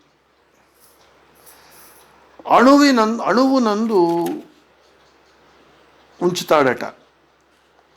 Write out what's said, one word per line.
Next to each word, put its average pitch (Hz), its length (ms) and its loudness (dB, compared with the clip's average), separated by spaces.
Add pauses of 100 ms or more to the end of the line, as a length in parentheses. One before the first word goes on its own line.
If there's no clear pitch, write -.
(2500)
అణువినందు, 240 640 2
అణువునందు 208 1040 -2 (1900)
ఉంచుతాడట. 143 720 -2 (1040)